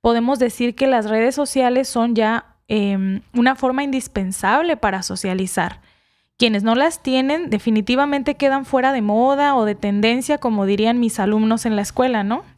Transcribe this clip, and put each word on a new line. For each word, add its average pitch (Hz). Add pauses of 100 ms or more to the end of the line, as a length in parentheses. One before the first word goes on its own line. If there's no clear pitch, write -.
podemos 233
decir 240
que 269
las 226
redes 226
sociales 262
son 240
ya, 220 (120)
em, 196 (120)
una 247
forma 262
indispensable 262
para 190
socializar. 185 (560)
Quienes 214
no 226
las 311
tienen 269
definitivamente 254
quedan 269
fuera 262
de 247
moda 262
o 226
de 208
tendencia, 226
como 214
dirían 220
mis 226
alumnos 214
en 220
la 202
escuela, 240
¿no? 240 (140)